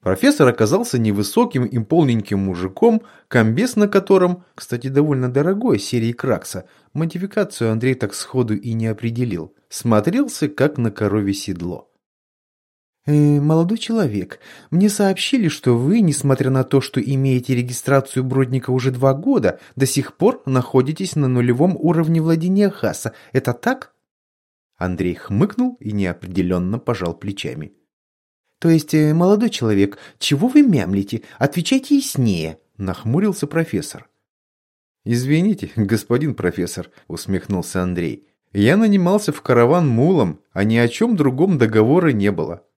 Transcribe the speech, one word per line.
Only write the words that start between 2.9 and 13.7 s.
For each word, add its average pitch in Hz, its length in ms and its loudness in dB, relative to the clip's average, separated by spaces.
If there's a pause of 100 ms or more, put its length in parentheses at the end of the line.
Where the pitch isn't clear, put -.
комбез 127 480 0
на 208 140 2
котором, 185 560 2 (100)
кстати, 127 320 -10
довольно 135 440 0
дорогой, 165 500 0
серии 117 320 -2
Кракса, 101 540 -6 (260)
модификацию 170 800 -4
Андрей 123 220 0
так 120 200 -6
сходу 120 400 -2
и 113 200 -6
не 113 120 -2
определил, 113 680 -6 (140)
смотрелся, 156 800 0
как 147 300 0
на 113 140 -2
корове 101 420 -2
седло. 90 560 -8 (1160)
"Э, 147 340 4
молодой 165 380 2